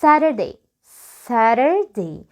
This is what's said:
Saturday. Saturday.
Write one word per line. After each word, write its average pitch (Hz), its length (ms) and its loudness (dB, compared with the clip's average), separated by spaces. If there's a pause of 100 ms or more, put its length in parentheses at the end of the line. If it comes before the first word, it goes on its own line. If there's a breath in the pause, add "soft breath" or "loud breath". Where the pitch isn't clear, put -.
Saturday. 302 580 0 (240)
Saturday. 233 1500 -4